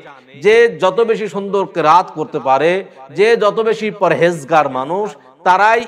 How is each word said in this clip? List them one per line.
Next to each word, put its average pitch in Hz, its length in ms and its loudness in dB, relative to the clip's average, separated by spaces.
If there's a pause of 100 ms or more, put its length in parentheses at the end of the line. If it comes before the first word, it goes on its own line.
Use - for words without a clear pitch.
(420)
যে 220 380 4
যত 185 220 0
বেশি 220 260 -2
সুন্দর 196 380 -4
কেরাত 170 500 2
করতে 151 240 -8
পারে, 147 460 0 (300)
যে 220 220 2
যত 202 220 0
বেশি 220 320 -4
পরহেজগার 160 760 0
মানুষ, 151 460 -6 (280)
তারাই 208 440 2